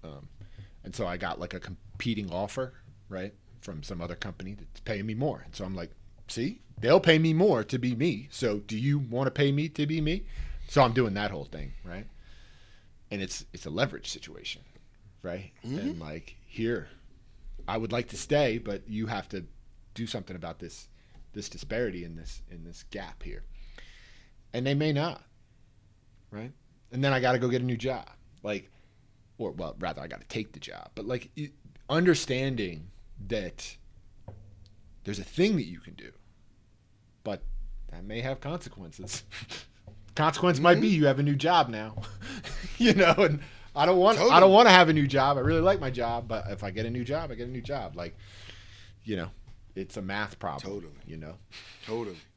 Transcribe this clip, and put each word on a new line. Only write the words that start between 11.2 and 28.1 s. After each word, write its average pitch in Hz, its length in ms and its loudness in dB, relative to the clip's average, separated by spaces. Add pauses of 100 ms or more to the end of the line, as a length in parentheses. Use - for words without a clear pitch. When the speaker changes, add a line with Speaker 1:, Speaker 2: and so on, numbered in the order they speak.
Speaker 1:
whole 80 140 -8
thing, - 280 -10 (100)
right? 90 240 -12 (1040)
And 101 100 -6
it's, - 320 -8
it's - 120 -14
a 78 40 -8
leverage 92 380 -2
situation, - 540 -14 (600)
right? 95 300 -10 (140)
Speaker 2:
Mm-hmm. 131 120 -6
Speaker 1:
And, 220 220 -6
like, 76 380 -12 (100)
here, 110 400 -4 (800)
I 113 100 -4
would 113 140 -4
like 120 180 -2
to 101 80 -10
stay, 139 400 2
but 104 300 -8
you 110 200 -4
have 104 220 -6
to 92 160 -8 (480)
do 113 140 -8
something 95 280 -8
about 82 240 -10
this, - 280 -16 (460)
this 104 160 -10
disparity 104 560 -6
in 82 100 -12
this, - 340 -12
in 82 140 -16
this 85 260 -16
gap 92 340 -12
here. - 200 -10 (1120)
And 123 120 -2
they 139 80 0
may 151 200 0
not, 151 300 -2 (1080)
right? 113 200 -12 (400)
And 127 120 0
then 139 100 4
I 131 60 2
gotta 123 200 4
go 123 100 2
get 123 120 2
a 123 40 -2
new 123 120 0
job. 127 320 -4 (340)